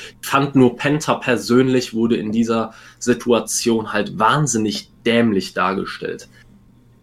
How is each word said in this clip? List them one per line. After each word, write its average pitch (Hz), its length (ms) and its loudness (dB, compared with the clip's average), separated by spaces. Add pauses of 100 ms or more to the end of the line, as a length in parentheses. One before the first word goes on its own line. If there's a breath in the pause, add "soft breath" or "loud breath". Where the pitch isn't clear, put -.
(200 loud breath)
Ich - 80 -12
fand 139 280 0
nur, 127 200 6
Penta 143 380 -2
persönlich 123 800 0
wurde 113 220 0
in 107 160 -4
dieser 113 420 0 (240 loud breath)
Situation 117 920 0
halt 98 260 -4
wahnsinnig 113 720 0 (160)
dämlich 113 480 2
dargestellt. - 760 -4 (760 soft breath)